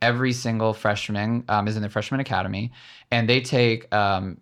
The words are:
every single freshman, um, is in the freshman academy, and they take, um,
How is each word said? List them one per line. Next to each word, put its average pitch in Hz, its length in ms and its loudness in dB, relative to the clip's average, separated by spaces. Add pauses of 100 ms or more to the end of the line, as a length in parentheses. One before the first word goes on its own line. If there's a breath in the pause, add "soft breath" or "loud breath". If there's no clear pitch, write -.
every 123 300 2
single 113 400 0
freshman, 107 760 -2
um, 104 200 2
is 107 80 -2
in 107 60 -4
the 104 60 -6
freshman 110 320 -4
academy, 98 520 -4 (400 loud breath)
and 117 160 2
they 127 120 4
take, 120 540 0
um, 98 480 0